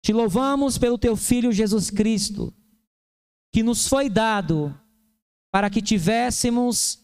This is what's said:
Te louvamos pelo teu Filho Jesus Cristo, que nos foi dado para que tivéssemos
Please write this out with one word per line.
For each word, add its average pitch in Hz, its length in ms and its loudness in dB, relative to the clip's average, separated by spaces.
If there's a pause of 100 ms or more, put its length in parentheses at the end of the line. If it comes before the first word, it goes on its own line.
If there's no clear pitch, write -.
Te 214 100 0
louvamos 254 640 0
pelo 240 200 0
teu 226 180 0
Filho 240 360 0
Jesus 208 380 0
Cristo, 208 640 -2 (960)
que 220 100 2
nos 233 240 0
foi 277 220 0
dado 175 720 0 (720)
para 202 180 0
que 202 140 -2
tivéssemos 233 1200 0